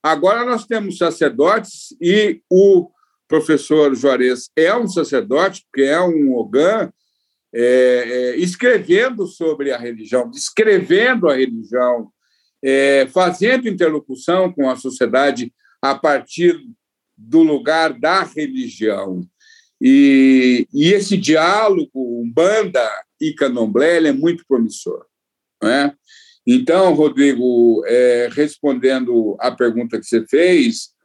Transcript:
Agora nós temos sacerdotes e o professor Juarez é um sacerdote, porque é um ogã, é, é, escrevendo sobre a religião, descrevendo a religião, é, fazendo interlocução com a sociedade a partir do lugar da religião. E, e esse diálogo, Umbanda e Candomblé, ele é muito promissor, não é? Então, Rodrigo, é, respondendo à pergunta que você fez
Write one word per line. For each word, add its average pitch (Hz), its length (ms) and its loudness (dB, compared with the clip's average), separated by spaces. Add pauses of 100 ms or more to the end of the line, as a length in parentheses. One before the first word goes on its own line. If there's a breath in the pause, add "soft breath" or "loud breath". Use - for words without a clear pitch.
Agora 175 420 0
nós 240 220 -6
temos 208 320 -6
sacerdotes 165 1040 -2
e 196 480 0
o 185 400 4 (380)
professor 151 680 0
Juarez 127 600 -2
é 170 200 2
um 233 120 -4
sacerdote, 143 760 -4
porque 135 220 -2
é 156 140 0
um 151 340 0
ogã, 143 560 -2 (640)
é, 117 80 -4
é, 123 760 0
escrevendo 196 920 0
sobre 143 440 -6
a 120 60 -6
religião, 120 520 -6
descrevendo 202 1000 0
a 139 60 0
religião, 120 760 -2 (520)
é, 135 500 2
fazendo 226 560 0
interlocução 156 840 -2
com 139 180 -2
a 127 60 -4
sociedade 127 760 -2 (280)
a 139 140 -2
partir 160 640 0 (580)
do 117 260 2
lugar 151 500 0
da 165 300 -2
religião. 107 1000 -6 (580 soft breath)
E, 131 960 4
e 151 200 2
esse 196 240 0
diálogo, 156 1040 -2
Umbanda 147 680 0 (320)
e 151 120 -4
Candomblé, 127 640 0
ele 160 100 2
é 139 60 2
muito 170 340 -2
promissor, - 580 -4 (560)
não 110 80 0
é? 143 260 -2 (520 soft breath)
Então, 160 460 2
Rodrigo, 123 960 2
é, 120 440 2
respondendo 127 1080 -2
à - 120 -2
pergunta 117 480 -4
que - 60 -14
você 117 220 -2
fez 151 680 0 (120)